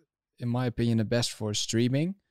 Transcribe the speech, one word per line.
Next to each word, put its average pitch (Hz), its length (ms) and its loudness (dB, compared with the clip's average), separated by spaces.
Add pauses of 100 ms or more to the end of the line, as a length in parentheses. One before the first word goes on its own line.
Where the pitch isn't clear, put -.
(380)
in 120 100 -6
my 123 180 0
opinion, 117 320 2
the 110 60 2
best 117 280 0
for 107 220 -6
streaming. 135 600 0 (160)